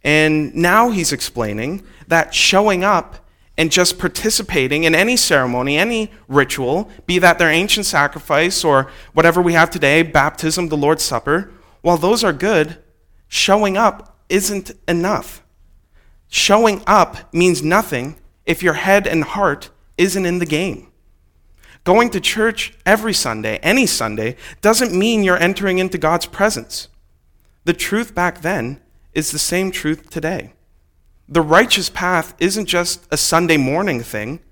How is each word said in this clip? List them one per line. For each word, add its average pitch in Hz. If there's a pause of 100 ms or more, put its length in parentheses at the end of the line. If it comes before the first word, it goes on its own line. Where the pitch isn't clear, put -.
and 156
now 196
he's 180
explaining 120 (220)
that 165
showing 196
up 196 (320)
and 160
just 180
participating 160
in 165
any 214
ceremony, 135
any 220 (160)
ritual, 139 (160)
be 180
that 170
their 170
ancient 190
sacrifice 156
or 135 (220)
whatever 165
we 170
have 165
today, 151
baptism, 160
the 151
Lord's 151
Supper, 147 (300)
while 170
those 208
are 180
good, 165 (500)
showing 196
up -
isn't 196 (160)
enough. 175 (840)
Showing 214
up -
means 165
nothing 156 (260)
if 170
your 175
head 190
and 160
heart 180 (280)
isn't 180
in 180
the 175
game. 151 (920)
Going 220
to 202
church - (120)
every 214
Sunday, 110
any 233
Sunday, 110 (260)
doesn't 220
mean 214
you're 180
entering 185
into 185
God's 160
presence. - (760)
The -
truth -
back 175
then 147 (320)
is 151
the 151
same 185
truth 160
today. 156 (760)
The 165
righteous 175
path 180
isn't 196
just -
a 156
Sunday 165
morning 143
thing. 113 (100)